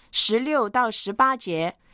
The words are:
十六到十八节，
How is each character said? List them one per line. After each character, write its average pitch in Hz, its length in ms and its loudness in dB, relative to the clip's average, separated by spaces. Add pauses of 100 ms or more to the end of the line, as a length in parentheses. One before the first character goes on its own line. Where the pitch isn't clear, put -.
(120)
十 - 280 2
六 262 300 -2
到 240 200 0
十 202 220 -6
八 262 240 2
节， 170 400 -4 (180)